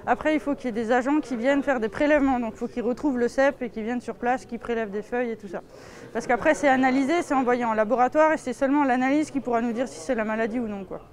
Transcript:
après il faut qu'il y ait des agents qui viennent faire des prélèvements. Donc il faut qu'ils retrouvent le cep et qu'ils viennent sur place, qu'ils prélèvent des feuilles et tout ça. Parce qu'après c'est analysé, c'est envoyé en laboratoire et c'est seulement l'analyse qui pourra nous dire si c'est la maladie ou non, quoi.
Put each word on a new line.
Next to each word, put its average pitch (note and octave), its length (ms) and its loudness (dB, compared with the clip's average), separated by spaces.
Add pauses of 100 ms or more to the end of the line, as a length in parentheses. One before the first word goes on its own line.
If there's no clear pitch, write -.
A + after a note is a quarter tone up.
après - 260 2
il D4+ 60 0
faut C#4+ 160 -2
qu'il - 100 -8
y B3+ 40 -2
ait A3+ 140 -2
des A3 80 -2
agents C4 280 2
qui C4+ 160 -4
viennent C4+ 260 2
faire C4 180 0
des G#3+ 100 -2
prélèvements. C#4 500 2
Donc A3 160 -4
il - 20 -20
faut A#3 100 -6
qu'ils A#3+ 140 -6
retrouvent B3 380 0
le A#3 80 2
cep C4+ 340 2
et A#3 80 -4
qu'ils A3 140 -8
viennent A#3+ 180 -4
sur G#3+ 140 -10
place, B3 300 -2
qu'ils A#3 120 -10
prélèvent A3+ 320 -4
des G3+ 140 -6
feuilles B3 260 -4
et A3 80 -8
tout G3+ 120 -16
ça. G3 120 -10 (520)
Parce A3 120 -6
qu'après C#4 300 2
c'est D4 120 2
analysé, C4 540 4
c'est D4 140 -2
envoyé B3 280 2
en A3 120 0
laboratoire B3+ 560 4
et D#4 60 2
c'est B3 160 -6
seulement C#4 320 2
l'analyse C4 440 2
qui C#4 100 -4
pourra A#3 220 0
nous A#3+ 100 -2
dire A#3 160 -2
si - 120 -14
c'est B3+ 160 -4
la A3 100 -2
maladie A3 340 -2
ou A3+ 80 -4
non, G3+ 160 -8
quoi. E3+ 180 -12 (120)